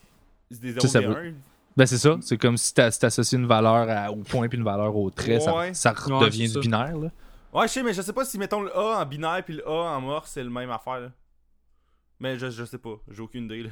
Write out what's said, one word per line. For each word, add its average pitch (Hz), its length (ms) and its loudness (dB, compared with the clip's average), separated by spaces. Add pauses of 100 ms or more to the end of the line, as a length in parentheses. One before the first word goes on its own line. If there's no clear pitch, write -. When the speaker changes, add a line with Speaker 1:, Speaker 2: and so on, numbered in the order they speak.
(500)
Speaker 1:
c'est 117 120 -16
des 123 120 -8
Speaker 2:
ça, 127 140 2
ça 127 120 4
Speaker 1:
zéro 104 120 2
et 110 40 0
Speaker 2:
veut 160 60 -6
Speaker 1:
des 170 80 -12
un. 165 40 -12 (440)
Speaker 2:
ben, 131 80 10
c'est 123 140 2
ça, 156 220 6
c'est - 160 0
comme 120 200 4
si - 160 -2
t'a-, 120 160 6
si - 100 -2
t'associes 120 380 2
une 123 100 0
valeur 113 400 6
à, 104 240 -2
au 107 120 -6
point 120 240 0
puis 120 100 -4
une 117 60 -4
valeur 107 320 0
au 98 160 0
trait, 113 240 0 (120)
Speaker 1:
Ouais. 170 280 -2
Speaker 2:
ça, 117 200 2
ça - 120 -8
Speaker 3:
Ouais, 135 80 0
Speaker 2:
redevient 113 320 2
Speaker 3:
c'est - 0 -
Speaker 2:
du 113 60 -4
Speaker 3:
ça. 139 80 -2
Speaker 2:
binaire, 120 360 0
là. 156 140 -6 (420)
Speaker 1:
Ouais, 208 140 2
je - 60 -6
sais, 262 100 -2
mais 226 100 0
je 185 80 -4
sais 196 120 -8
pas 254 120 -2
si, 220 140 -8
mettons, 202 220 -2
le 185 140 -8
A 208 260 0
en 151 40 -4
binaire 160 400 -4
puis 160 120 -12
le - 120 -10
A 165 260 -2
en 131 60 -4
morse, 143 320 -6
c'est 139 100 -8
le 123 60 -10
même 123 220 -8
affaire, 127 300 -8
là. 123 100 -16 (1040)
Mais 127 220 -6
je, 127 100 -6
je 117 140 -10
sais 120 140 -12
pas, 113 180 -14 (160)
j'ai 104 100 -16
aucune 117 220 -12
idée, 113 200 -10
là. 107 80 -10